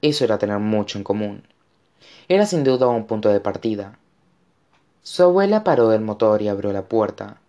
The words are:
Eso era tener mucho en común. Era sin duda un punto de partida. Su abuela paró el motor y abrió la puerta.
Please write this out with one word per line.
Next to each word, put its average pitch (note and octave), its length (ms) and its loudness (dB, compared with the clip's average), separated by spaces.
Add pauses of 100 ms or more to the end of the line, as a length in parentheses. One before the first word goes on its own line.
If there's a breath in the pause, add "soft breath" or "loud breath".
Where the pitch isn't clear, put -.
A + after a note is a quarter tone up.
Eso D3 220 2
era A2 140 2
tener G#2 220 -2
mucho G#2+ 380 -2
en G2 60 -10
común. G2+ 440 -6 (800 soft breath)
Era G3 180 2
sin F3+ 180 -2
duda C3 240 2
un A#2 200 -2
punto G#2+ 220 -2
de G2+ 100 2
partida. G2+ 580 -6 (1040)
Su - 200 0
abuela G3 400 4
paró A#2+ 300 4
el G#2+ 80 0
motor G#2+ 400 0
y G#2 60 -2
abrió G2+ 260 -4
la G2 100 -6
puerta. G#2 540 -4 (120)